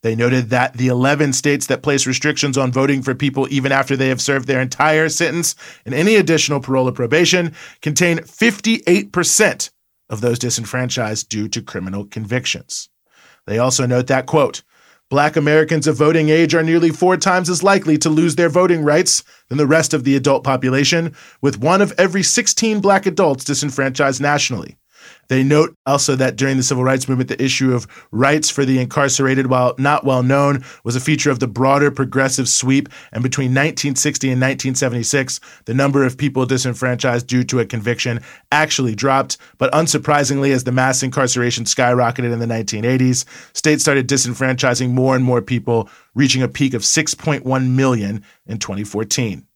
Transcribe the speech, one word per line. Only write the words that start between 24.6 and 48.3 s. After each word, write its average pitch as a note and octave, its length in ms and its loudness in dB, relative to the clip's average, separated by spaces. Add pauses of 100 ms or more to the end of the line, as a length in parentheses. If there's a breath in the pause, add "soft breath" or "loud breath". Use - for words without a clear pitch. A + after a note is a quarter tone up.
They C3 160 2
note D3+ 320 4 (100)
also C#3 300 0
that B2+ 220 0
during C3+ 200 0
the C3 60 0
civil B2+ 200 0
rights C3 260 0
movement, B2+ 200 0
the B2+ 140 -2
issue C3 300 0
of A#2+ 120 -2 (260 loud breath)
rights C#3+ 380 2
for C#3 140 -2
the C3 160 2
incarcerated, C3 680 0
while B2 300 2
not C#3+ 280 0
well B2+ 180 2
known, C#3 400 2 (200 loud breath)
was A#2 120 -4
a B2+ 60 -2
feature D3 280 0
of B2+ 100 -2
the C3+ 80 -2
broader C3+ 440 2
progressive C3 560 -2
sweep. C3+ 400 0 (240 loud breath)
And A#2 120 -6
between C3 300 -2
nineteen C#3+ 420 0
sixty C#3 360 -2
and B2+ 80 0
nineteen C3+ 360 -2
seventy-six, C3 640 -2 (260 loud breath)
the A2+ 80 -6
number C#3 320 2
of B2+ 120 -2
people C3+ 280 -2
disenfranchised B2 840 -2
due B2 160 0
to B2+ 160 -2
a A2+ 60 0
conviction A#2 560 -4 (300 loud breath)
actually C#3+ 440 0
dropped. C3+ 420 0 (200 soft breath)
But - 160 0
unsurprisingly, C#3+ 800 2
as B2+ 120 0
the C3 80 -4
mass B2+ 320 0
incarceration B2 640 -2
skyrocketed B2 640 0
in A#2 80 -2
the A#2 80 -4
nineteen A2+ 380 -4
eighties, B2+ 400 2 (280 loud breath)
states D3+ 300 0
started C#3 240 2
disenfranchising B2+ 840 0
more B2+ 240 2
and B2+ 100 2
more B2 160 2
people, A#2 480 -2 (260 loud breath)
reaching C3 260 2
a B2 60 0
peak C3 260 -2
of A2 120 -4
six D#3 280 0
point C#3+ 320 -4
one B2+ 300 0
million G#2+ 480 0 (220 soft breath)